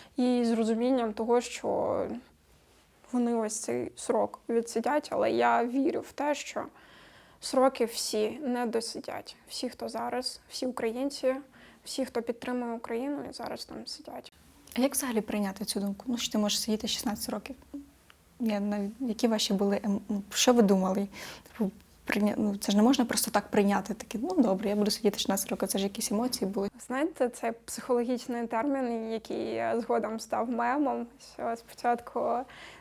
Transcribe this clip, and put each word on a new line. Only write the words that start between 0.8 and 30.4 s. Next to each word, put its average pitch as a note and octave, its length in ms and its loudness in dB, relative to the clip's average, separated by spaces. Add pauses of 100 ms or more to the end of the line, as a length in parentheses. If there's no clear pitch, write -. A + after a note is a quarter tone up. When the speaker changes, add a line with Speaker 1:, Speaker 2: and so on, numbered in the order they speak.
Speaker 1:
того, A#3 280 2
що - 580 -2 (1120)
вони A#3+ 240 2
ось A3 240 -2
цей - 360 -2
срок G#3 440 0 (100)
відсидять, A#3 600 0
але A3+ 200 2
я A#3 340 4
вірю C4+ 340 0
в - 120 -8
те, C#4+ 240 -2
що - 280 -6 (760)
сроки C4 460 4
всі G#3+ 580 -2
не B3 220 -2
досидять. - 680 -6 (120)
Всі, - 220 -6
хто A3+ 200 -8
зараз, B3 600 -4
всі - 160 -4
українці, B3+ 720 0 (480)
всі, - 220 -4
хто A#3+ 160 -2
підтримує A#3+ 520 -4
Україну, A#3+ 440 -4 (120)
і - 40 -12
зараз - 320 -10
там A3 220 -12
сидять. - 460 -12 (440)
Speaker 2:
А A#3+ 40 2
як C#4 100 4
взагалі B3 300 0
прийняти G3+ 440 -2
цю - 140 -4
думку? G3 280 -4
Ну, A#3+ 100 -2
що - 140 -4
ти A3+ 60 0
можеш G#3 240 2
сидіти G#3+ 260 -2
шістнадцять - 420 -4
років? B3+ 260 -8 (840)
Я G#3+ 200 2
нав-, G#3 300 0 (100)
які A#3+ 280 0
ваші G#3+ 260 2
були G3+ 300 4
ем-, G3+ 260 0
ну, G3+ 200 -2
що - 240 4
ви A#3+ 80 8
думали? F#3+ 460 4 (400)
Типу, F#3+ 240 -2 (340)
прийня-, G#3 320 2
ну, G#3 180 0
це G3+ 160 0
ж G3+ 60 6
не G#3+ 60 8
можна B3+ 220 6
просто G#3+ 260 0
так G#3 160 2
прийняти. G3 460 2
Такі, - 280 -8
«Ну, D#4 160 -2
добре, G#3 320 4
я G#3 60 2
буду G#3 160 4
сидіти - 260 2
шістнадцять - 340 0
років», G3 160 0
це - 100 -2
ж G3 60 2
якісь G3 280 -4
емоції A3 400 0
були. G3+ 180 -2 (180)
Speaker 1:
Знаєте, C4+ 420 0
це A#3+ 220 -4
психологічний A#3+ 960 -2
термін, A#3 640 0
який, A3+ 440 -4
е, A3+ 220 0
згодом A3+ 420 0
став - 300 -2